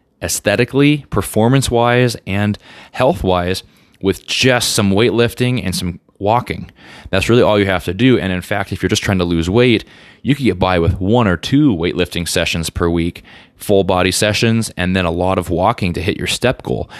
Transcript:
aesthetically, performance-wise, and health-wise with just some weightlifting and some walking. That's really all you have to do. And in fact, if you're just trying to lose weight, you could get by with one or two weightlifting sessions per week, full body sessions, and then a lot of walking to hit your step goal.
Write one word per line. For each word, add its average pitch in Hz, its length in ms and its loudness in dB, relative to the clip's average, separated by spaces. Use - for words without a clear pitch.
aesthetically, 131 880 0
performance-wise, 120 1080 2
and 101 320 -2
health-wise 92 720 0
with 95 260 -2
just 123 460 0
some 101 180 2
weightlifting 117 720 0
and 92 140 -4
some 90 240 -6
walking. 107 520 -2
That's 92 180 -2
really 117 140 6
all 104 160 4
you 98 80 2
have 92 180 0
to 90 80 -4
do. 117 260 2
And 90 140 -2
in 90 80 -4
fact, 101 320 -6
if 98 100 -8
you're 92 60 0
just 104 140 0
trying 98 160 0
to 90 60 2
lose 85 260 0
weight, 117 340 4
you 127 120 0
could 139 100 -6
get 90 140 0
by 92 200 2
with 82 200 0
one 107 300 2
or 87 80 2
two 135 400 2
weightlifting 85 500 -2
sessions 82 440 -2
per 87 180 -2
week, 85 360 -2
full 98 280 2
body 92 260 2
sessions, 110 680 0
and 92 180 -2
then 92 80 0
a 85 60 0
lot 90 260 -2
of 87 140 -4
walking 90 420 0
to 82 100 -6
hit 87 140 -2
your 90 100 -6
step - 360 -2
goal. - 260 -6